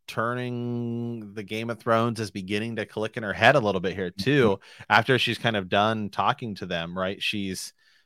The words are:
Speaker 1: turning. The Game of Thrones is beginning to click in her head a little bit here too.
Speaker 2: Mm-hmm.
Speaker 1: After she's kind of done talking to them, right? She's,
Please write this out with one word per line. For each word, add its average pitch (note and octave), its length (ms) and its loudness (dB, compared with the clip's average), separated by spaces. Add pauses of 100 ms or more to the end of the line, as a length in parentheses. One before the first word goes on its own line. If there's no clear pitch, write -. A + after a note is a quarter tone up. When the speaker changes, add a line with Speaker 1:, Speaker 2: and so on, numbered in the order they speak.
Speaker 1:
turning. A#2+ 1300 -6
The G#2+ 100 -10
Game A2 260 -6
of A2 100 -6
Thrones A#2 400 2
is A2 100 -4
beginning G#2 460 -4
to G#2 100 -4
click A2 300 -6
in A#2 80 -6
her G2 100 -4
head A#2 220 6
a C3+ 40 6
little G2 200 0
bit F2 140 -2
here F#2 160 -4
too. A2+ 500 2
Speaker 2:
Mm-hmm. - 300 -20
Speaker 1:
After A2+ 280 6
she's A2+ 200 0
kind A2+ 180 0
of F#2 120 -4
done G#2 420 2
talking G#2+ 460 -2
to G2+ 100 -10
them, F2 320 -6
right? F#2+ 240 -4
She's, G2 500 -6 (340)